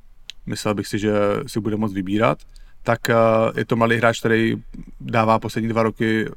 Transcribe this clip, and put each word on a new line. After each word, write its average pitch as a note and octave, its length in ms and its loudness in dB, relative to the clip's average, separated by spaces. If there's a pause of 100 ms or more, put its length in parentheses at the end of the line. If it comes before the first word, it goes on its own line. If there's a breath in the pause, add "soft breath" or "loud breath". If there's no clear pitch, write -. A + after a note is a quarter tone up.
(460)
Myslel G#2+ 280 -2
bych G2 140 -6
si, G#2+ 120 -4
že G#2 140 0 (340)
si - 120 -4
bude G#2+ 180 -2
moc G#2+ 160 -2
vybírat. G#2 440 0 (460 soft breath)
Tak, A#2 260 0
eh, A#2 60 4 (400)
je A#2+ 100 -2
to B2+ 100 0
mladý A#2 200 4
hráč, A2+ 240 2
který A2+ 440 0 (380)
dává A2+ 380 2
poslední A2+ 300 -4
dva A2+ 140 2
roky A2 420 0 (120)